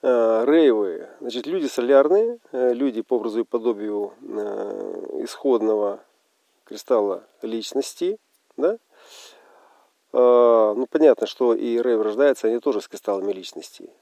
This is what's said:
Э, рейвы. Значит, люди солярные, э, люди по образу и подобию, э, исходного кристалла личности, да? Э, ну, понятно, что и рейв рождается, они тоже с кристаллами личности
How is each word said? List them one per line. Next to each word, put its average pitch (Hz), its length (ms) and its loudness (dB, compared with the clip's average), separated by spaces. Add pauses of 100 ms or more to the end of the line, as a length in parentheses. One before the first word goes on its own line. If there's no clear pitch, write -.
Э, 113 400 2
рейвы. 110 640 2 (120)
Значит, 123 260 -8
люди 160 220 -4
солярные, 151 720 2 (100)
э, 127 240 0
люди 120 280 -4
по - 120 -2
образу 113 260 -2
и 113 40 -2
подобию, 107 760 -4
э, 101 1000 -8
исходного 107 800 0 (640)
кристалла 104 580 -2 (180)
личности, 135 800 -6 (380)
да? 226 220 -2 (1300)
Э, 120 640 4
ну, 131 140 -2
понятно, 143 380 4
что 120 260 0
и 117 260 -2
рейв 120 220 0
рождается, 113 460 0
они 117 100 0
тоже 113 220 -2
с - 80 -16
кристаллами 98 440 -6
личности - 580 -14 (100)